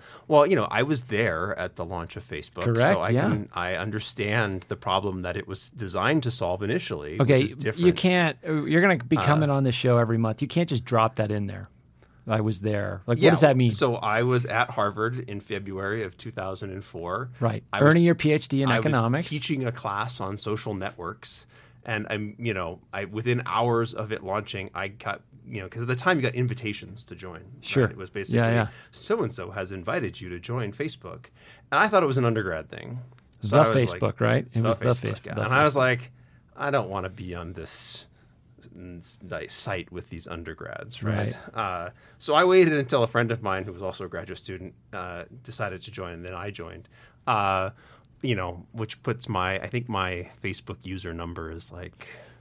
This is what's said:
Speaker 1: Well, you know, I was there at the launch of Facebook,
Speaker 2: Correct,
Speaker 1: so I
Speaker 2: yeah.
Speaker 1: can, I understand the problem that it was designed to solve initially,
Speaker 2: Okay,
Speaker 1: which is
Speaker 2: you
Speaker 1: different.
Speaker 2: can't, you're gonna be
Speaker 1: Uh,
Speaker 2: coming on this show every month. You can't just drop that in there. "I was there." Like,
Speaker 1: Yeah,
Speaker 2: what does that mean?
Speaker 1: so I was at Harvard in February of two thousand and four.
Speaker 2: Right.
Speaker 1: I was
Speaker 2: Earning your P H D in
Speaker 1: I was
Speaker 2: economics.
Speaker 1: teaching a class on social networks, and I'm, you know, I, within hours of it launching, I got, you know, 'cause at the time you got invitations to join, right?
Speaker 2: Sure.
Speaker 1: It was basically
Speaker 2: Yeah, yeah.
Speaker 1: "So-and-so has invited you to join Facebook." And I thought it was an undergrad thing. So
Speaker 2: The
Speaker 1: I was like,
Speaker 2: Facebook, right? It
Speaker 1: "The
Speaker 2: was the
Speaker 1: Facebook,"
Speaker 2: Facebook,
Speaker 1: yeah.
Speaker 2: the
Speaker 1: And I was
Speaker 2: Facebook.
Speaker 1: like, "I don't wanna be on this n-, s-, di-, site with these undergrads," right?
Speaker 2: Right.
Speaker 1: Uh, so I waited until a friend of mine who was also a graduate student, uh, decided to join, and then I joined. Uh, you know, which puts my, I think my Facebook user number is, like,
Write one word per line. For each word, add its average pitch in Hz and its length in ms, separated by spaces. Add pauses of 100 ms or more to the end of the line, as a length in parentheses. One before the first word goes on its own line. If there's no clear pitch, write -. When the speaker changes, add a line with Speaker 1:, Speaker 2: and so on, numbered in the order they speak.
(260)
Speaker 1:
Well, 147 200
you 185 100
know, 107 140
I 113 120
was 139 200
there 101 560
at 90 180
the 87 80
launch 85 320
of 104 100
Facebook, 80 380
Speaker 2:
Correct, 120 300
Speaker 1:
so 85 60
I 95 100
Speaker 2:
yeah. 123 180
Speaker 1:
can, - 240
I 90 220
understand 104 920
the 101 80
problem 95 440
that 90 160
it 98 100
was - 220
designed 107 540
to 120 80
solve 92 320
initially, 98 580
Speaker 2:
Okay, 135 220
Speaker 1:
which - 20
is - 60
Speaker 2:
you 123 60
Speaker 1:
different. 170 420
Speaker 2:
can't, 180 440
you're 156 380
gonna 175 240
be 156 140
Speaker 1:
Uh, 98 40
Speaker 2:
coming 147 280
on 139 140
this 123 100
show 123 240
every 113 180
month. 113 240
You 143 80
can't 170 220
just 123 160
drop 113 300
that 107 140
in 101 160
there. 98 220 (580)
"I 110 140
was 107 200
there." 101 460
Like, 120 140
Speaker 1:
Yeah, 196 60
Speaker 2:
what - 60
does 131 100
that 139 160
mean? 120 120
Speaker 1:
so 120 260
I 110 260
was 123 240
at 117 240
Harvard 110 580
in 101 120
February 98 640
of 90 120
two - 140
thousand 95 400
and 95 120
four. 95 560
Speaker 2:
Right. 113 320
Speaker 1:
I 98 120
was 147 100
Speaker 2:
Earning 170 120
your 170 100
P 151 180
H 151 160
D 139 140
in 135 80
Speaker 1:
I 123 80
was 110 80
Speaker 2:
economics. 135 400
Speaker 1:
teaching 139 400
a 117 60
class 110 480
on 98 180
social 107 360
networks, 92 720 (400)
and 107 260
I'm, 104 280
you 117 160
know, 90 240 (140)
I, 98 140
within 110 400
hours 117 480
of 107 180
it - 100
launching, 98 520
I 98 140
got, 101 340 (260)
you 113 120
know, 92 80
'cause 117 140
at 120 60
the 127 80
time 175 220
you 127 40
got 123 120
invitations 110 720
to 87 100
join, 90 240
right? - 20 (200)
Speaker 2:
Sure. 131 240
Speaker 1:
It - 100
was 95 140
basically 110 300
Speaker 2:
Yeah, 117 120
yeah. 113 140 (260)
Speaker 1:
"So-and-so 117 600
has 98 200
invited 95 480
you 95 80
to 87 100
join 113 340
Facebook." - 580 (420)
And 147 100
I 214 60
thought 202 140
it 156 40
was 131 120
an 123 80
undergrad 92 420
thing. - 300 (420)
So 107 160
Speaker 2:
The 151 60
Speaker 1:
I 131 120
was 120 180
like, 92 80
Speaker 2:
Facebook, 107 200
right? 117 320
It 117 100
Speaker 1:
"The 113 60
Speaker 2:
was 117 80
the - 80
Speaker 1:
Facebook," 120 300
Speaker 2:
Facebook, - 120
Speaker 1:
yeah. - 80
Speaker 2:
the 107 120
Speaker 1:
And 123 80
I 147 100
was 147 100
Speaker 2:
Facebook. 143 40
Speaker 1:
like, 127 320 (440)
"I 139 160
don't 110 200
wanna 95 180
be 92 260
on 87 200
this - 500 (720)
n-, 90 240
s-, - 160 (100)
di-, 87 220
site 92 420
with 87 200
these 82 180
undergrads," 85 720
right? 107 320 (200)
Speaker 2:
Right. - 20
Speaker 1:
Uh, 90 340 (280)
so 147 160
I 170 100
waited 180 300
until 139 280
a 113 40
friend 117 260
of 107 100
mine 95 220
who 98 80
was 90 100
also 92 220
a 87 40
graduate 87 300
student, 92 360 (180)
uh, 90 320 (180)
decided 98 380
to - 100
join, 90 220
and 85 140
then 92 80
I 98 160
joined. 87 400 (360)
Uh, 98 440 (520)
you 123 120
know, 90 380
which 110 300
puts 123 280
my, 95 300
I - 80
think 123 200
my 92 400 (160)
Facebook 98 380
user 92 320
number 85 360
is, 82 220
like, 87 340 (340)